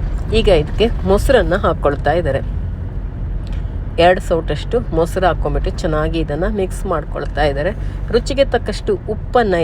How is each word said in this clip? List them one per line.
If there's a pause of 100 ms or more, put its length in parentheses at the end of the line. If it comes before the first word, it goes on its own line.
(380)
ಈಗ (140)
ಇದಕ್ಕೆ (240)
ಮೊಸರನ್ನ
ಹಾಕ್ಕೊಳ್ತಾ
ಇದ್ದಾರೆ. (1600)
ಎರಡು
ಸೌಟಷ್ಟು (200)
ಮೊಸರು
ಹಾಕ್ಕೊಂಬಿಟ್ಟು (120)
ಚೆನ್ನಾಗಿ
ಇದನ್ನು (100)
ಮಿಕ್ಸ್
ಮಾಡ್ಕೊಳ್ತಾ
ಇದ್ದಾರೆ. (420)
ರುಚಿಗೆ (100)
ತಕ್ಕಷ್ಟು (220)
ಉಪ್ಪನ್ನು